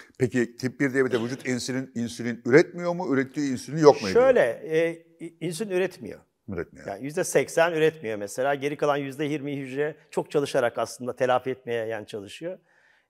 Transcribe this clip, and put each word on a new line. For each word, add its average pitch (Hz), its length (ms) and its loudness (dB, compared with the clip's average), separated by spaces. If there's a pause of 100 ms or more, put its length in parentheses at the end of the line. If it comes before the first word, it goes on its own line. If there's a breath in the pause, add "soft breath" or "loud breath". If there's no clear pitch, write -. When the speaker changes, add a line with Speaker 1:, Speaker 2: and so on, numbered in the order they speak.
(200 loud breath)
Speaker 1:
Peki 120 380 0
tip 127 220 -6
bir 139 140 2
diyabete 127 280 2
vücut 123 260 -6
insülin, 127 480 -4
insülin 117 500 -6
üretmiyor 175 500 4
mu? 175 180 -4
Ürettiği 135 380 -2
insülin 127 260 -6
yok 147 240 8
mu 101 80 -4
ediyor? 233 140 6
Speaker 2:
Şöyle, 262 180 6 (220)
e, 160 300 0 (260)
i-, 160 180 -14 (100)
insülin 180 220 -6
üretmiyor. 180 500 -4 (300)
Speaker 1:
Üretmiyor. 78 380 -8
Speaker 2:
Yani 98 180 -8
yüzde 156 180 -4
seksen 165 480 2
üretmiyor 156 460 0
mesela. 131 380 -2
Geri 143 220 -4
kalan 143 200 0
yüzde 139 280 -6
yirmi 143 320 -6
hücre 143 380 -6 (160 soft breath)
çok - 200 -4
çalışarak 135 460 0
aslında 120 380 -6
telafi 127 340 0
etmeye 117 360 -6
yani 110 220 -8
çalışıyor. 110 520 -12 (500)